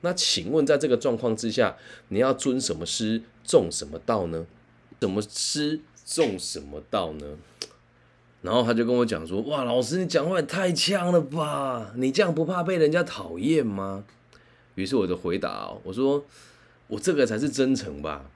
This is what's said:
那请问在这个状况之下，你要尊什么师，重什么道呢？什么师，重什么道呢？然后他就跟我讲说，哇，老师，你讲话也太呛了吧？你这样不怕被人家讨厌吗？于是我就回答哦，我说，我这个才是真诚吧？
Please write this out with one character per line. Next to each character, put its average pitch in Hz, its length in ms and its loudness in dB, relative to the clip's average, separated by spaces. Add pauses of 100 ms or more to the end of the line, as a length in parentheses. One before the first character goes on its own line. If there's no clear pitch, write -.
那 175 120 -2
请 98 380 0
问 147 160 4
在 147 100 6
这 143 120 2
个 123 80 4
状 117 200 2
况 113 200 0
之 113 160 -4
下， 107 240 2 (320)
你 95 100 -2
要 127 140 4
尊 131 280 0
什 131 140 -2
么 80 100 -6
师， 110 380 -2 (220)
重 104 260 4
什 - 160 -6
么 76 140 -12
道 107 260 0
呢？ 82 200 -6 (540)
什 110 80 0
么 98 140 0
师， 147 580 -4 (240)
重 123 340 0
什 - 220 -8
么 73 300 -12
道 90 220 -2
呢？ 73 240 -12 (1040)
然 90 120 -6
后 120 120 4
他 117 100 2
就 117 100 2
跟 117 120 2
我 120 100 4
讲 101 180 -4
说， 90 180 -4
哇， 143 200 -4
老 123 180 2
师， 127 180 -2
你 185 80 0
讲 151 220 0
话 185 120 0
也 160 60 0
太 180 260 0
呛 175 400 0
了 175 80 8
吧？ 139 760 -4
你 127 140 2
这 135 100 -2
样 185 140 4
不 156 100 2
怕 180 200 -2
被 185 120 0
人 156 140 6
家 170 140 4
讨 87 340 -8
厌 143 260 2
吗？ 98 400 -4 (720)
于 92 100 -4
是 98 120 -2
我 104 100 4
就 90 100 0
回 87 220 -2
答 50 280 -6
哦， - 180 -12
我 92 80 -12
说， 135 320 0 (640)
我 - 100 -6
这 185 140 -2
个 143 120 4
才 110 140 2
是 117 100 0
真 135 280 2
诚 73 260 -8
吧？ 73 340 -8